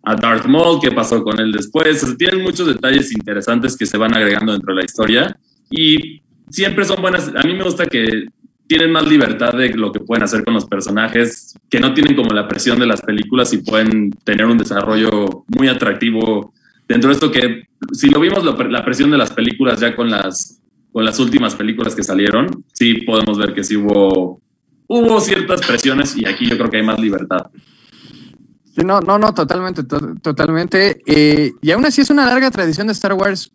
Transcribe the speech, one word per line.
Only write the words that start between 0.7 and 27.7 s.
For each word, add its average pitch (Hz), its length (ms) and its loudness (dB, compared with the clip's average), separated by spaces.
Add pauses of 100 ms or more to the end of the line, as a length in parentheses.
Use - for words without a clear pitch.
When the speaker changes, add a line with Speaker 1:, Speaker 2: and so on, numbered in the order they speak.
Speaker 1:
qué 127 100 2
pasó 113 320 0
con 107 160 -2
él 110 120 0
después. 151 520 0
O 135 40 -2
sea, 123 80 -4
tienen 185 280 0
muchos 180 240 -2
detalles 131 440 0
interesantes 113 680 -2
que 110 80 -4
se 104 120 -4
van 110 180 0
agregando 107 380 0
dentro 95 200 -4
de 92 60 -2
la 90 60 -2
historia 110 520 0 (320)
y 156 520 0 (280)
siempre 196 360 -2
son 185 160 -2
buenas. 180 340 -2
A 135 100 0
mí 175 80 0
me 190 100 -6
gusta 175 220 -2
que 110 400 -2 (420)
tienen 160 240 2
más 156 160 2
libertad 120 460 2
de 123 160 0
lo 110 220 -2
que 101 80 -6
pueden 117 240 -2
hacer 107 200 -2
con 113 100 -2
los 101 120 -2
personajes, 110 920 -2 (140)
que 120 100 0
no 131 140 0
tienen 143 220 4
como 117 180 0
la 104 140 -2
presión 120 320 -2
de 123 60 2
las 104 160 0
películas 113 520 -2
y 107 40 0
pueden 110 540 0 (120)
tener 104 220 0
un 117 140 4
desarrollo 104 880 -2
muy 131 200 2
atractivo 110 840 -2 (340)
dentro 120 220 4
de 143 60 6
esto 147 160 0
que, 123 320 -2 (300)
si 139 160 2
lo 143 100 6
vimos, 185 240 2
lo 135 120 0
pre-, - 160 -4
la 120 140 -4
presión 139 260 0
de 147 60 4
las 117 140 0
películas 117 480 0
ya 117 160 -2
con 117 160 -2
las, 95 500 -6 (300)
con 113 120 -2
las 110 160 -2
últimas 120 360 0
películas 110 400 -4
que 104 80 -6
salieron, 101 600 0 (100)
sí 117 220 2 (100)
podemos 110 340 0
ver 101 160 -2
que 95 80 -4
sí 104 120 -2
hubo, 98 640 2 (480)
hubo 226 320 4
ciertas 190 460 0
presiones 135 500 0
y 113 120 -2
aquí 120 200 -2
yo 117 100 2
creo - 120 -2
que 110 80 -2
hay 107 60 0
más 110 160 0
libertad. 95 480 -4 (1300)